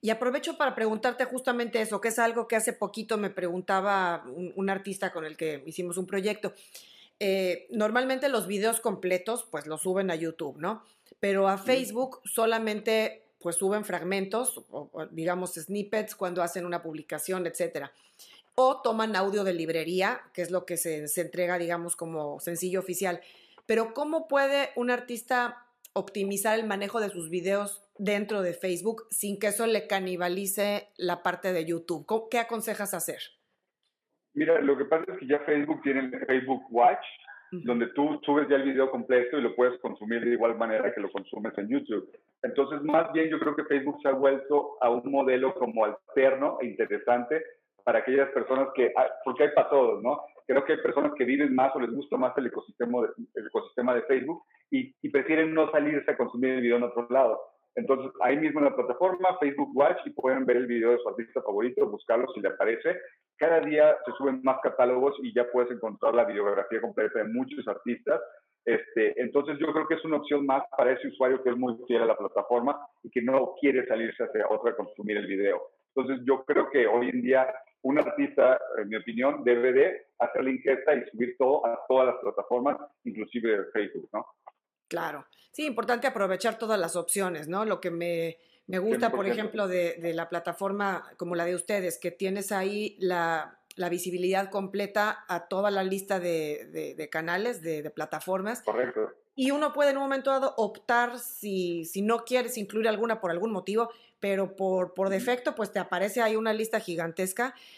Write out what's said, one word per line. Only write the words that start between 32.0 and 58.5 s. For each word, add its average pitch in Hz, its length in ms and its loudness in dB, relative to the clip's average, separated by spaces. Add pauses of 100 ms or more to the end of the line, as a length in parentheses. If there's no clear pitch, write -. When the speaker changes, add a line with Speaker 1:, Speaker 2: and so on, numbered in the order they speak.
Speaker 1:
¿Cómo, 226 240 -2
qué 247 80 0
aconsejas 220 560 -4
hacer? 160 240 -6 (1120)
Speaker 2:
Mira, 156 300 4
lo 139 160 4
que 135 80 0
pasa 165 260 2
es - 60 -8
que 135 80 -12
ya 143 140 2
Facebook 147 420 0
tiene 135 180 0
el 131 260 -6
Facebook 131 440 0
Watch, 120 340 6 (480)
Speaker 1:
Ujú. 180 140 -10
Speaker 2:
donde 120 220 2
tú 147 360 0
subes 147 240 2
ya 139 80 6
el 135 60 4
video 131 280 2
completo 127 460 2
y 135 60 0
lo 117 120 0
puedes 123 260 4
consumir 113 440 -4
de 120 80 4
igual 113 240 2
manera 110 380 0
que 107 80 -6
lo 98 100 -6
consumes 104 460 -8
en 101 100 -4
YouTube. 120 420 -2 (320)
Entonces, 143 400 -2
más 160 300 2
bien, 160 160 2
yo 156 100 -2
creo 151 160 0
que 147 100 -4
Facebook 143 380 -2
se 143 60 0
ha 135 40 2
vuelto 139 680 2
a 123 80 4
un 120 220 0
modelo 135 440 2
como 113 300 0
alterno 135 800 2
e 123 40 -2
interesante 117 800 0 (400)
para 120 140 4
aquellas 135 320 4
personas 131 440 0
que, 123 220 4
ah, 127 120 4 (160)
porque 127 180 2
hay 147 80 6
para - 180 4
todos, 117 340 4
¿no? 127 200 0 (240)
Creo - 180 4
que 156 80 2
hay 156 80 2
personas 147 360 2
que 127 80 2
viven 135 300 2
más 131 220 4
o 135 40 0
les 117 100 0
gusta 139 260 -4
más 127 220 2
el 127 80 0
ecosistema 120 560 -2
de, 107 60 0 (260)
el 107 120 -8
ecosistema 123 480 0
de 117 80 2
Facebook 135 400 0 (280)
y, 131 320 -2
y - 80 -4
prefieren 156 420 4
no 156 180 4
salirse 147 400 2
a - 60 2
consumir 123 360 0
el 127 100 0
video 120 160 4
en 120 60 2
otro 120 260 -2
lado. 123 280 4 (360)
Entonces, 131 460 0
ahí 127 160 4
mismo 151 240 0